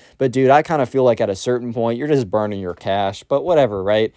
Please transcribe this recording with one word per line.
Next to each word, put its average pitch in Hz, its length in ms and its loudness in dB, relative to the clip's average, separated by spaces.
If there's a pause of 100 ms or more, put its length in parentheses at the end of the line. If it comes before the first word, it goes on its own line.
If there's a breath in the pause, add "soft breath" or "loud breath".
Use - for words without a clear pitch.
(180 soft breath)
But, 135 160 0
dude, 131 160 4
I 147 120 6
kinda 151 240 -2
feel 131 200 0
like 117 160 2
at 104 80 0
a 95 60 -4
certain 123 380 -4
point, 117 240 -2
you're 147 120 -4
just 131 200 0
burning 104 300 -2
your 90 140 -6
cash. 98 500 -4
But 139 200 -2
whatever, 135 380 0
right? 107 360 0